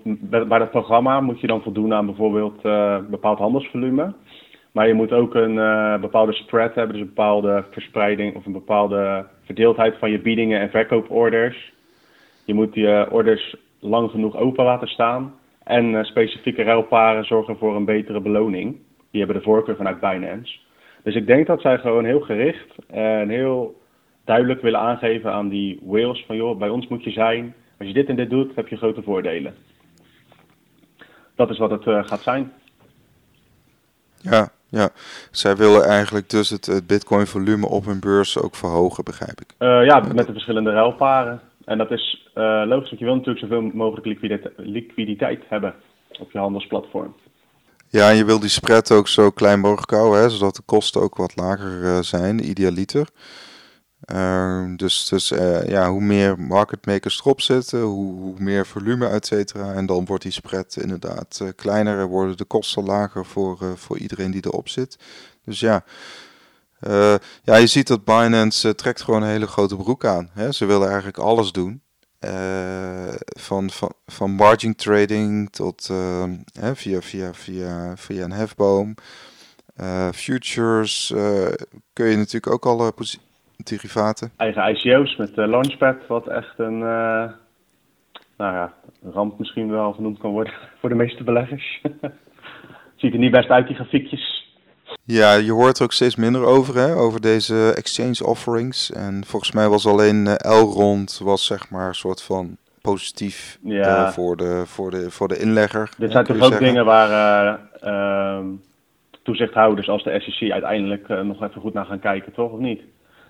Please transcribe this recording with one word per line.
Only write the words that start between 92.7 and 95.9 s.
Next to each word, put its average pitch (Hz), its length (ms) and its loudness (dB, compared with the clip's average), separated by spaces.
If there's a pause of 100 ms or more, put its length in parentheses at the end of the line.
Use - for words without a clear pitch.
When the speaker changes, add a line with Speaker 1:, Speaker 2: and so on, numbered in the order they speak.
Speaker 1:
Ziet 127 160 -2
er - 60 -2
niet 123 120 4
best 120 200 6
uit, 123 160 4
die 139 100 -10
grafiekjes. - 640 -6 (640)
Speaker 2:
Ja, 110 300 8
je 107 180 4
hoort 123 260 6
er 135 60 2
ook 120 80 -2